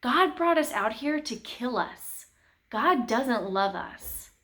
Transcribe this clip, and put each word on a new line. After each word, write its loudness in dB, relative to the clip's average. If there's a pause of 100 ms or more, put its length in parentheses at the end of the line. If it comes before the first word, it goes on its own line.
God 4
brought 4
us 2
out 0
here -2
to -6
kill -6
us. -6 (440)
God 2
doesn't 0
love 2
us -10 (140)